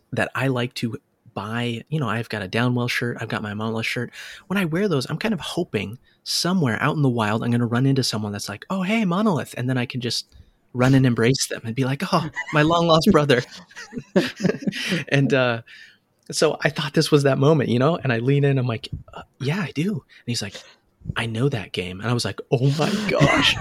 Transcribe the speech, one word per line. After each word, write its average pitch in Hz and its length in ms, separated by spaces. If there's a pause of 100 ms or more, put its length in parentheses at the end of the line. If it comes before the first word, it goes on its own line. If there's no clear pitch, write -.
(120)
that - 240
I 127 100
like 123 280
to 113 220 (380)
buy, 117 560
you 151 100
know, 120 80
I've 113 220
got 107 120
a 92 60
Downwell 120 400
shirt, 120 320
I've 113 80
got 107 140
my 104 100
Monolith 110 340
shirt. - 260 (340)
When 190 100
I 202 100
wear 170 220
those, 139 220
I'm 156 80
kind 226 160
of 156 60
hoping 107 580 (240)
somewhere 170 580
out 147 160
in 151 60
the 139 80
wild, 113 340
I'm 120 60
gonna 120 160
run 120 200
into 135 180
someone 107 280
that's 101 160
like, 101 220
"Oh, 190 120
hey, 220 220
Monolith." 180 540
And 120 100
then 131 80
I 123 80
can 120 160
just - 320 (440)
run 127 180
and 131 120
embrace 120 420
them - 160
and 113 100
be 131 100
like, 131 180 (100)
"Oh, 151 160 (240)
my 156 100
long 170 240
lost 165 240
brother." 143 380
<laughs> - 1600
And, 139 260
uh, 123 280 (680)
so 151 300
I - 80
thought 147 240
this 160 160
was 143 140
that 135 140
moment, 139 300
you 113 100
know, 147 180
and 127 160
I 113 60
lean 139 260
in, 139 140
I'm 123 80
like, 120 220 (240)
"Uh, - 100 (180)
yeah, 147 200
I 165 120
do." 180 200
And 160 100 (240)
he's 120 160
like, 98 120 (640)
"I 117 100
know 117 240
that 104 220
game." 92 280
And 117 80
I 120 60
was 117 100
like, - 160 (100)
"Oh 135 280
my 147 120 (200)
gosh." - 500